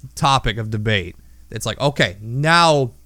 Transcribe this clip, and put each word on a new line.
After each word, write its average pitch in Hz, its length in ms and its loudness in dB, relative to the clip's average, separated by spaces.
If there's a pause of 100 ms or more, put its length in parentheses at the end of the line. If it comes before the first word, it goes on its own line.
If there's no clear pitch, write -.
(140)
topic 131 440 0
of 110 120 -6
debate. 104 460 -2 (340)
It's - 180 -8
like, 107 120 -6
okay, 135 400 0
now 143 760 2 (120)